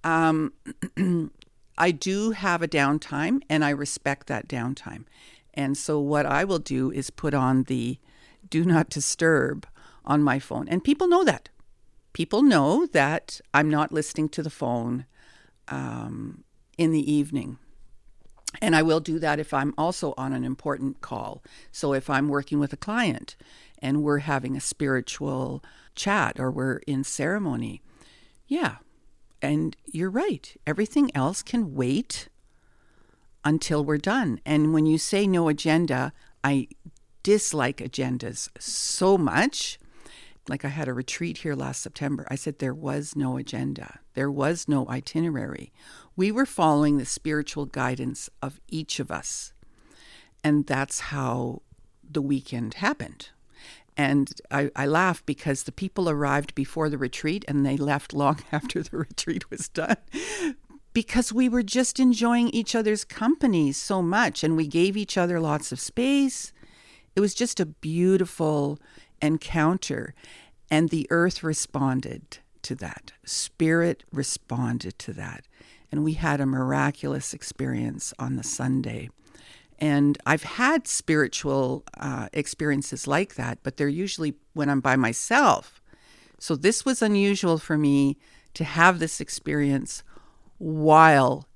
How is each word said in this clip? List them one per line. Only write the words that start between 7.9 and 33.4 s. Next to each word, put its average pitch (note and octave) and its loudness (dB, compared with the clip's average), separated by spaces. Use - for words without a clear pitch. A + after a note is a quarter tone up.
do D#3+ 2
not E3 4
disturb D3+ 0
on D3 2
my C#3 2
phone. - -8
And F3+ -2
people D4 2
know F4 6
that. F#3+ 0
People G3+ 2
know A3+ 6
that D3 0
I'm D3+ 4
not D3+ 2
listening D3+ -2
to D#3+ -6
the D#3 -6
phone, A#2+ -4
um, A#2+ -10
in E3 4
the D3 2
evening. C#3+ 0
And E3 4
I D#3 6
will D#3+ 4
do D#3+ -4
that D3+ 0
if D3+ -6
I'm C#3+ 0
also E3 -2
on C3+ -4
an B2+ -4
important C3+ -4
call. - -10
So C#3+ -2
if C3+ -2
I'm C#3 2
working C#3+ 0
with C#3+ 0
a C#3+ -12
client A3+ -4
and C#3+ 0
we're D3 2
having C3+ -2
a C#3 -6
spiritual C3+ -4
chat G3+ 0
or C3 -2
we're C3 -2
in C#3 -2
ceremony, C#3 -4
yeah. C4+ -2
And D3+ -2
you're F3 -4
right. C#4 -4
Everything A3 2
else D3 0
can G#3 -2
wait C3+ -2